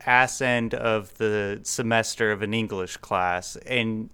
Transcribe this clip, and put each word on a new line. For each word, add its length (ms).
ass 340
end 320
of 460
the 420
semester 720
of 100
an 140
English 420
class, 600
and 560